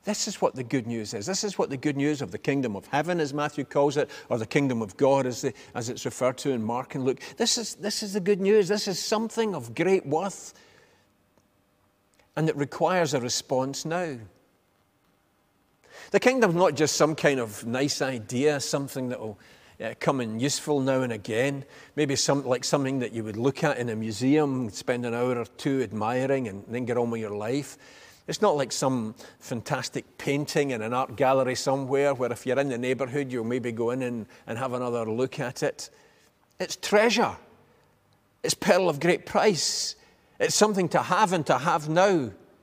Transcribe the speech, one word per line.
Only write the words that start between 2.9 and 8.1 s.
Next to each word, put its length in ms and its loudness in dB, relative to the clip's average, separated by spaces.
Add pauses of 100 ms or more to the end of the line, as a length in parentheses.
as 140 -2
Matthew 320 -4
calls 320 2
it, 120 0 (200)
or 80 0
the 80 -2
kingdom 360 2
of 140 -6
God, 300 4
as 160 -4
the, 120 -2 (220)
as 140 -4
it's 160 -8
referred 320 0
to 140 -2
in 120 0
Mark 320 -4
and 80 -4
Luke. 160 0 (160)
This 220 0
is, 180 -8
this 280 -6
is 100 -8